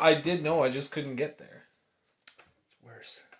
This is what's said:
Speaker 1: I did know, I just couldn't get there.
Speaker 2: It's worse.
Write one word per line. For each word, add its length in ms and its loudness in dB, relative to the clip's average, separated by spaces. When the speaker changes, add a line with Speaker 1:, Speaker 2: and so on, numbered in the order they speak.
Speaker 1:
I 140 8
did 280 -2
know, 200 2
I 60 2
just 220 -6
couldn't 260 -6
get 200 -4
there. 260 -20
Speaker 2:
It's 100 -20
worse. 360 -20